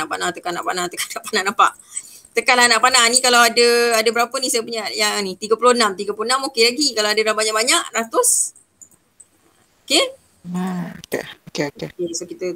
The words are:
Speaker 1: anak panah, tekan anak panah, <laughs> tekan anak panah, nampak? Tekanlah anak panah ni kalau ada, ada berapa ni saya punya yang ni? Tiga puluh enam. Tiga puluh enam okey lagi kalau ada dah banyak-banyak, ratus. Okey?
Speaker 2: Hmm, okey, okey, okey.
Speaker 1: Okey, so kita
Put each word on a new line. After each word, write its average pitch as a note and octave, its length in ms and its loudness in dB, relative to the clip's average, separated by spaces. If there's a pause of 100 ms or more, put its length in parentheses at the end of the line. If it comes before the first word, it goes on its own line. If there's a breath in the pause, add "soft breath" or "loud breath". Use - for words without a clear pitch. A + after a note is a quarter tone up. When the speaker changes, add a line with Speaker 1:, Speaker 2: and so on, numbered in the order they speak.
Speaker 1:
anak D#3 80 -8
panah, F#3 240 -4
tekan - 240 -8
anak - 80 -10
panah, F3+ 200 -2
<laughs> F3 40 -12
tekan - 240 -8
anak - 160 -10
panah, G3 160 0
nampak? G3+ 240 4 (640 loud breath)
Tekanlah A#3+ 320 4
anak A3+ 160 2
panah B3+ 240 4
ni B3 160 0
kalau B3 160 4
ada, A#3+ 560 4
ada A3 160 2
berapa A#3+ 320 -2
ni D4+ 80 -4
saya A#3 160 -2
punya A3+ 240 -6
yang G#3 320 -2
ni? F#3 160 -8
Tiga G#3+ 160 0
puluh A#3 160 4
enam. A3+ 240 2
Tiga G3 160 -6
puluh G#3+ 160 -8
enam C4+ 240 -2
okey A#3+ 240 2
lagi G3 160 -2
kalau G#3+ 240 -2
ada G#3+ 80 2
dah G#3+ 80 2
banyak-banyak, A3 520 0 (120)
ratus. A#3 560 0 (1400)
Okey? B4+ 240 2 (320)
Speaker 2:
Hmm, F3+ 480 -6 (160)
okey, - 160 -6 (320)
okey, D#3 160 -4
okey. - 240 -12
Speaker 1:
Okey, F3 160 -6
so E3+ 160 -8
kita F3 280 -8